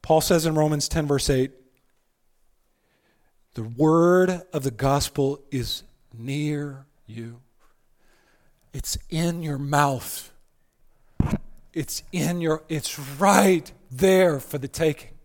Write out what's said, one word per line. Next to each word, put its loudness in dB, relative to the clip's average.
Paul 4
says 2
in 0
Romans 0
ten, -2
verse 0
eight, 0
"The -8
word 4
of -4
the -2
gospel -2
is -6
near -8
you." -16
It's -8
in -4
your -6
mouth. -2
It's -8
in -2
your, -2
it's -8
right 2
there 4
for -10
the -8
taking. -4